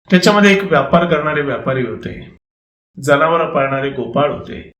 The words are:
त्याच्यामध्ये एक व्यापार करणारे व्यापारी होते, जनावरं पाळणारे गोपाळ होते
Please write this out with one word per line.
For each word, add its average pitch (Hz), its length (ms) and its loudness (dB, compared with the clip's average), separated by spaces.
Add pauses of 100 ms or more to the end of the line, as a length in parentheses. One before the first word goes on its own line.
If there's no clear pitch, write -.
त्याच्यामध्ये 202 460 6
एक 196 80 0
व्यापार 170 420 2
करणारे 151 360 -2
व्यापारी 131 440 -4
होते, 107 520 -12 (680)
जनावरं 156 500 2
पाळणारे 135 360 -2
गोपाळ 135 420 -2
होते - 480 -14